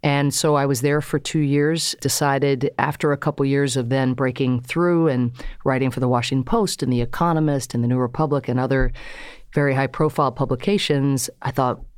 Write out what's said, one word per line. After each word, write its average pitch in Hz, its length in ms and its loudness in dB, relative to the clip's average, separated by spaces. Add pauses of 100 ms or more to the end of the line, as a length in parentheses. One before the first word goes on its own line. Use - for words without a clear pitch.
And 143 300 2
so 151 220 2
I 139 100 4
was 139 160 2
there 147 220 2
for - 160 -2
two 156 220 -2
years, 147 600 2
decided 139 760 0
after 147 340 0
a 139 60 -2
couple 147 260 -2
years 139 320 0
of 120 140 -2
then 131 240 0
breaking 127 480 0
through 170 460 2
and 123 220 0 (340)
writing 131 260 2
for 123 100 -6
the 127 80 0
Washington 123 340 0
Post 202 400 0
and 127 80 0
The 123 120 2
Economist 156 720 0
and 117 100 0
The 120 40 2
New 127 100 2
Republic 135 500 0
and 123 100 0
other 127 340 2 (600)
very 143 220 2
high-profile 135 580 0
publications, 139 960 0 (140)
I 131 80 -2
thought 127 320 -2 (160)